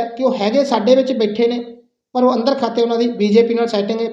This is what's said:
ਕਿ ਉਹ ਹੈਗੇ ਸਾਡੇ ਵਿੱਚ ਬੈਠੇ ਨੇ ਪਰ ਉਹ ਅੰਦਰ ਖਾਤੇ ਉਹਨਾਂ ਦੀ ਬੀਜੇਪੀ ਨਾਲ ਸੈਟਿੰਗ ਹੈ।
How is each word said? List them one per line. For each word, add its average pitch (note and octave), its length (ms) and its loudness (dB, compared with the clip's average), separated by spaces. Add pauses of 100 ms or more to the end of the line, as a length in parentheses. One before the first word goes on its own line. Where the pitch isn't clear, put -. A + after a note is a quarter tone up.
(160)
ਕਿ B3+ 80 -6
ਉਹ B3+ 100 2
ਹੈਗੇ A3 300 0
ਸਾਡੇ A#3+ 320 2
ਵਿੱਚ C4 160 0
ਬੈਠੇ A3 340 0
ਨੇ A#3+ 120 -2 (560)
ਪਰ B3 100 2
ਉਹ B3 100 4
ਅੰਦਰ A#3 200 0
ਖਾਤੇ A#3 280 -2
ਉਹਨਾਂ A#3 160 0
ਦੀ A#3+ 140 0
ਬੀਜੇਪੀ G#3+ 420 2
ਨਾਲ A#3 120 0
ਸੈਟਿੰਗ A3 340 -2
ਹੈ। A3+ 120 -4